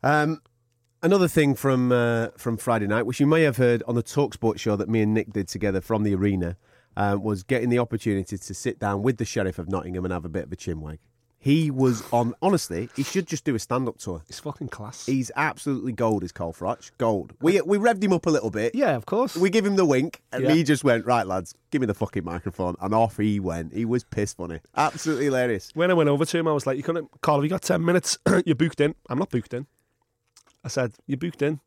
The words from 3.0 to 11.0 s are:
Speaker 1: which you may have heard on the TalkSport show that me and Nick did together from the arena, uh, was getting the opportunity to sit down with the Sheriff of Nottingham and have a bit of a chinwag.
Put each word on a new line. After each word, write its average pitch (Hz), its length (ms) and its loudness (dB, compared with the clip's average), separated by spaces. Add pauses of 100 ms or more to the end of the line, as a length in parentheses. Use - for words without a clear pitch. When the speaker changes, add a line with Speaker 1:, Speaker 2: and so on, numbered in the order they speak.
Speaker 1:
which 123 160 -4
you 143 60 6
may 160 160 6
have 139 160 2
heard 120 280 4
on 120 80 -2
the 120 80 2
TalkSport 113 560 -2
show 107 180 0
that 98 120 -4
me 113 140 2
and 107 120 2
Nick 110 180 -2
did 98 160 -2
together 95 320 -2
from 107 220 -2
the 104 120 0
arena, 92 420 0 (400)
uh, 101 240 0
was 101 240 -4
getting 123 240 -2
the 120 100 2
opportunity 104 600 -2
to 98 160 -12
sit - 240 -6
down 101 240 -2
with 120 160 0
the 117 60 -2
Sheriff 98 340 -4
of 85 100 -8
Nottingham 90 360 -4
and 90 80 -2
have 87 120 -6
a 87 40 -8
bit 80 160 -6
of 71 80 -12
a 90 40 -12
chinwag. 78 420 -8 (420)